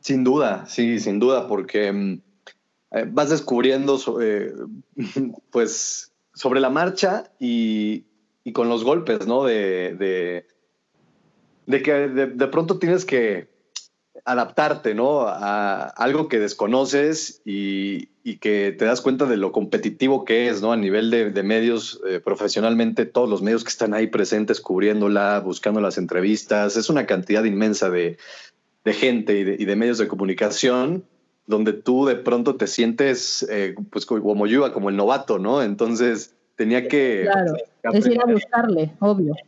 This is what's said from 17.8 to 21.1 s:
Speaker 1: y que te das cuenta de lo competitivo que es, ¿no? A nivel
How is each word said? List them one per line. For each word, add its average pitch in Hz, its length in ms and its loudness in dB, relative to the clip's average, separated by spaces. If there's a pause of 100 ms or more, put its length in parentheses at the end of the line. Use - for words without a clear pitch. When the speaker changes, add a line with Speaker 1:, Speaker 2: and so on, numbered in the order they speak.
Speaker 1:
y 113 140 -8
que 101 380 0
te - 80 0
das 117 160 2
cuenta 135 260 0
de 120 100 0
lo 98 160 -2
competitivo 110 720 0
que 120 240 2
es, 104 140 -2
¿no? 113 100 2
A 117 40 2
nivel 107 340 0